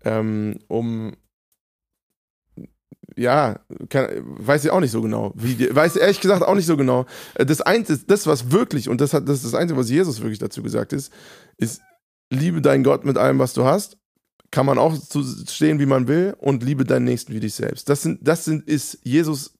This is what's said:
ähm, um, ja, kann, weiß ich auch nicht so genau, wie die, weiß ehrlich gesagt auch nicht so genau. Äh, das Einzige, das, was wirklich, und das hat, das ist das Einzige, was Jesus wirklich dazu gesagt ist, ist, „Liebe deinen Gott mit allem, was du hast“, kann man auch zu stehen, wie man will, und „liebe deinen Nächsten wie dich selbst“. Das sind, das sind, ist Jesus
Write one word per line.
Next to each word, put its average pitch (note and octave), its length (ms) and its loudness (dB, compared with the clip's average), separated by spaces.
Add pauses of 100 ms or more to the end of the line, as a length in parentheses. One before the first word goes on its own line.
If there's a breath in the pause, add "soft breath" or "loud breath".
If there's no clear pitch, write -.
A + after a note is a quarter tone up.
ähm, A2 540 -4 (100)
um, A2+ 440 -6 (2000)
ja, A#2+ 440 0 (300)
kann, C3+ 180 0 (140)
weiß A2 420 0
ich D#3+ 60 2
auch - 100 4
nicht C3 100 0
so A2+ 120 -2
genau, A2 340 -2
wie A#2+ 180 -2
die, A#2+ 200 0
weiß D#3 220 4
ehrlich F3+ 240 4
gesagt F#3 220 4
auch F#3+ 120 4
nicht F#3 120 2
so E3 100 2
genau. B2+ 280 2 (300 loud breath)
Äh, - 100 2
das C#3+ 160 0
Einzige, F#3 460 0
das, G3+ 200 2
was B2 240 0
wirklich, D3+ 380 0
und B2 120 -2
das C#3+ 120 2
hat, C#3 160 0
das C#3+ 80 2
ist B2+ 100 -8
das A#2 80 -6
Einzige, D#3+ 240 0
was A#2+ 120 0
Jesus C#3+ 300 0
wirklich A2 180 -6
dazu - 240 -8
gesagt A2+ 300 -4
ist, C#3 200 -8 (460 loud breath)
ist, - 240 -6 (480)
„Liebe D#3 320 -2
deinen C#3 220 4
Gott C#3 200 2
mit C3+ 140 0
allem, C3+ 200 2
was C3 140 0
du B2 120 0
hast“, F3 340 0 (520)
kann C3 160 2
man C3+ 120 2
auch D#3 200 2
zu C#3+ 240 -4
stehen, D3+ 560 -2
wie C#3+ 80 2
man C3 220 2
will, F3 300 0
und C3+ 240 0
„liebe C3+ 220 0
deinen B2+ 200 2
Nächsten B2 280 -2
wie A2 80 -6
dich A2 140 -6
selbst“. - 340 -6
Das C#3+ 140 0
sind, D#3+ 240 -2
das E3+ 180 0
sind, D#3 240 -2
ist - 340 -4
Jesus D3 580 -2